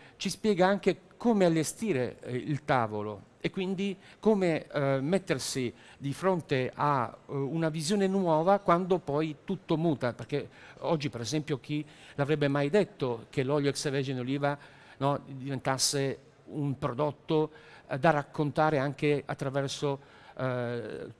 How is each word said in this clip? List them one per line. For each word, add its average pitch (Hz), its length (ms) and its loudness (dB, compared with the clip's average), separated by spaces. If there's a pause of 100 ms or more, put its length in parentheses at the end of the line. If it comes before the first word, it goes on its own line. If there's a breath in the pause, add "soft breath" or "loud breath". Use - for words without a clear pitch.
(160 loud breath)
ci - 120 -6
spiega 185 380 2
anche 190 340 2 (160)
come 208 300 4
allestire, 156 760 0
eh, 123 160 -6
il 131 280 -4
tavolo 107 760 -2
e 165 100 -4
quindi 190 460 -2 (240 loud breath)
come, 190 460 2
eh, 139 340 0
mettersi 139 720 -2 (240 loud breath)
di 139 160 -4
fronte 147 600 0
a, 139 360 2
eh, - 220 -16
una 151 380 -2
visione 170 360 0
nuova 185 520 4
quando 180 400 2
poi 151 460 -2
tutto 170 340 -2
muta, 143 340 0
perché 131 340 -6 (340 loud breath)
oggi 147 280 -2
per 120 140 -6
esempio 139 360 -2
chi 151 240 -6 (340 loud breath)
l'avrebbe 147 320 2
mai 143 200 2
detto 131 640 0
che 139 120 0
l'olio 143 280 2
extravergine 135 500 -2
oliva, 143 380 -2 (400 loud breath)
no, 139 280 0
diventasse 135 920 -2 (280)
un 143 320 -4
prodotto, 151 720 -2 (380 loud breath)
eh, 143 100 -4
da 160 120 6
raccontare 151 680 0
anche 143 480 0
attraverso, 139 760 -4 (380 loud breath)
eh, 120 800 -6